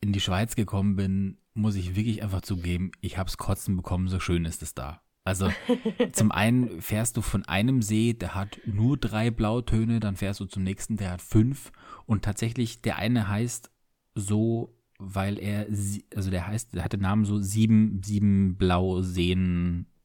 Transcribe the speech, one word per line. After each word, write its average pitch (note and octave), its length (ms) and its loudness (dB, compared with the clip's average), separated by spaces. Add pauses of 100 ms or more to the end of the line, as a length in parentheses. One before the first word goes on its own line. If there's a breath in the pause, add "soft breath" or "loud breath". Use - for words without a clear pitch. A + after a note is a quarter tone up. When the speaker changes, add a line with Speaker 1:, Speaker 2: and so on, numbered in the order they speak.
Speaker 1:
in G2+ 120 0
die G2 80 0
Schweiz F#2+ 340 0
gekommen G2 400 0
bin, G2 440 0 (160)
muss G#2+ 200 2
ich F#2 220 -4
wirklich G#2+ 260 0
einfach F#2+ 200 -2
zugeben, F2 580 -2
ich - 160 -6
hab's F#2+ 200 -4
kotzen - 400 -2
bekommen, F2+ 300 -2
so F2+ 140 0
schön E2+ 240 2
ist E2 180 -6
es D2+ 120 -10
da. D2 260 -10 (260)
Also F#2+ 240 0 (280)
Speaker 2:
<laughs> - 340 -2
Speaker 1:
zum G#2+ 180 4
einen A2 520 2
fährst A2 340 -2
du A2+ 60 -2
von - 240 -2
einem A#2+ 340 2
See, A2 320 2
der F2+ 220 -6
hat G2 320 -6
nur A#2 320 2
drei A2 320 0
Blautöne, A2+ 680 0
dann G#2 180 -2
fährst G2 240 -4
du G2+ 40 -6
zum F#2+ 180 -6
nächsten, F#2+ 360 -4
der F#2+ 140 -4
hat F2+ 100 -8
fünf. A#2+ 500 2 (320 loud breath)
Und G#2 220 0
tatsächlich, A2+ 560 -4
der G#2 140 -2
eine A2 300 0
heißt A2 440 -4 (440)
so, A2 640 0 (220)
weil G2 400 -4
er, G#2 320 -4
sie-, G2+ 340 -4 (100)
also F#2+ 160 -2
der F2+ 160 -2
heißt, A2 280 -6
der F2 100 -4
hat F#2 80 -4
den G2 80 -2
Namen G2+ 240 2
so G2+ 140 0
sieben, G#2+ 680 4
sieben G2 540 2
Blauseen. F2+ 1300 2 (180)